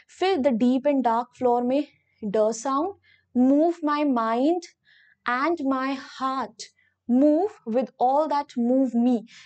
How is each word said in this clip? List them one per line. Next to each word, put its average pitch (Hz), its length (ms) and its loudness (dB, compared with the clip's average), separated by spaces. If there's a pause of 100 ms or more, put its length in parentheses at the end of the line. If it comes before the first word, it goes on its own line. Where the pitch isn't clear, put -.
(200)
फिर 370 180 2
the 277 140 2
deep 247 300 0
and 285 160 0
dark 240 280 0 (160)
floor 247 220 2
में 262 200 0 (400)
ड 214 280 0
साउंड, 277 420 -4 (560)
move 311 240 4
my 302 320 -2
mind 254 540 0 (680)
and 269 440 -2
my 262 200 -2
heart, 262 720 -8 (480)
move 302 640 2
with 262 140 -2 (140)
all 285 260 2
that 262 420 -2
move 247 360 2
me, 233 160 0 (220)